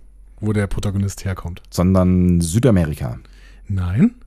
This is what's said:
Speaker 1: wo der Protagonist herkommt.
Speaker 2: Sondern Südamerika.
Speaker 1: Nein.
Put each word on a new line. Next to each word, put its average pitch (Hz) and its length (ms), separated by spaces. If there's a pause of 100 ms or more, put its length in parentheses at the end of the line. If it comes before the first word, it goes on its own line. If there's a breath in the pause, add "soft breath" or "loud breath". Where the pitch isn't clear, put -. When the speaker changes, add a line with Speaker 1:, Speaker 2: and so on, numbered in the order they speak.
(400)
Speaker 1:
wo 107 140
der 101 140
Protagonist 98 580
herkommt. 90 460
Speaker 2:
Sondern 90 680
Südamerika. 85 760 (500 soft breath)
Speaker 1:
Nein. 101 480 (120)